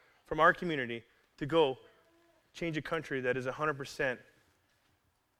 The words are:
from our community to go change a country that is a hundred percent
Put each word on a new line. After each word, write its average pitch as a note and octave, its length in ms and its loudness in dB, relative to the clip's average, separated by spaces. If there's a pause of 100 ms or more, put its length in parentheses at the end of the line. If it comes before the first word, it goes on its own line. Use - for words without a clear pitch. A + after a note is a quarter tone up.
(260)
from D#3 140 -2
our E3+ 120 10
community B2+ 500 -4 (360)
to F3+ 80 -4
go C#3+ 320 4 (760)
change E3 240 -6
a D3 60 -2
country D3 400 -6
that B2+ 140 0
is B2+ 100 -4
a B2+ 60 -4
hundred D3+ 260 -2
percent C3 420 -4 (1200)